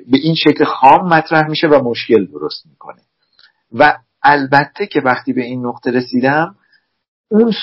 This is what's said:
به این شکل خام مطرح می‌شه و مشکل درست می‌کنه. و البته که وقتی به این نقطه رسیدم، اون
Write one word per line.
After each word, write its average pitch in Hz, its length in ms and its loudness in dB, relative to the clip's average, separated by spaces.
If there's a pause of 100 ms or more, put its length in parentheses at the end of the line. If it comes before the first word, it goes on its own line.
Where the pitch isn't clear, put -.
(100)
به 131 80 4
این 160 160 -2
شکل 156 300 0
خام 139 440 2
مطرح 156 400 0
می‌شه 156 200 -2
و 143 160 4
مشکل 113 420 0
درست 76 440 -12
می‌کنه. - 300 -20 (720)
و 147 200 2 (300)
البته 143 640 0
که 156 140 -4
وقتی 127 320 -2
به 123 100 -4
این 123 240 -8
نقطه 120 240 -8
رسیدم، 131 640 -2 (760)
اون 220 220 2 (100)